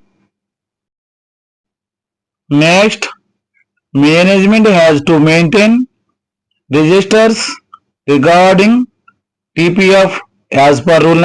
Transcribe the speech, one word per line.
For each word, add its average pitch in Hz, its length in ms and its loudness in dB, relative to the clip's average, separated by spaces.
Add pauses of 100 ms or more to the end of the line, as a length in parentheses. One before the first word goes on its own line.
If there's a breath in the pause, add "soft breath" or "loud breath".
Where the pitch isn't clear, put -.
(2750)
నెక్స్ట్, 190 420 -2 (1000)
management 196 600 0 (120)
has 165 180 2 (120)
to 170 60 2 (160)
maintain 170 420 0 (1040)
registers 196 600 0 (760)
regarding 180 600 2 (840)
T 165 100 -2 (100)
P 190 140 0 (180)
F - 40 -8 (540)
as 147 100 2 (100)
per 165 200 2
rule 165 180 0